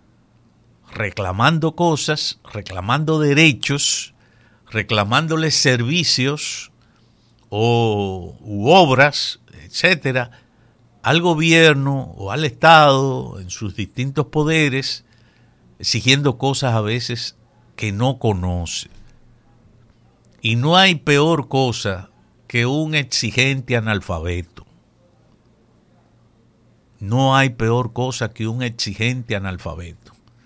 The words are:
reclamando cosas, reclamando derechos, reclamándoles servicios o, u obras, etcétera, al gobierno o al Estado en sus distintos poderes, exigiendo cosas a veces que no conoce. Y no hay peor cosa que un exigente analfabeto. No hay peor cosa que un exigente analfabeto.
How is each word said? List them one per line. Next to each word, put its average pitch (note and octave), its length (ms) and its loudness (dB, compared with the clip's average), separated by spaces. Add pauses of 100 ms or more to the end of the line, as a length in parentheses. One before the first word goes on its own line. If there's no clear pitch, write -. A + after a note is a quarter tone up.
(920)
reclamando A2+ 840 -2
cosas, D#3 640 -2 (120)
reclamando A#2 680 -4
derechos, C#3+ 960 2 (560)
reclamándoles C3+ 840 0
servicios C3+ 1160 -2 (800)
o, G#2 920 0
u G#2 280 -2
obras, D3 680 4 (240)
etcétera, C3 680 -2 (680)
al D#3 200 2
gobierno D#3 960 4
o G2 140 -10
al D3+ 140 -4
Estado C3+ 920 4
en F2+ 100 -14
sus G2 260 -8
distintos C3+ 520 -4
poderes, D3 800 -2 (760)
exigiendo B2+ 580 0
cosas C3+ 360 -2
a A2 80 0
veces A#2 540 -6 (400)
que G#2+ 160 -6
no B2 280 -2
conoce. F2+ 680 -4 (1500)
Y A2+ 140 0
no D3+ 220 2
hay F#3+ 180 6
peor D3 520 2
cosa A2+ 640 -2 (380)
que A#2+ 180 0
un D#3 300 -2
exigente B2+ 840 -2
analfabeto. F2+ 880 -4 (2250)
No C3 360 2
hay C3+ 140 4
peor A#2 440 -2
cosa B2 380 -6
que A2 160 -8
un A#2 160 -6
exigente A#2 720 -6
analfabeto. F2 680 -10 (420)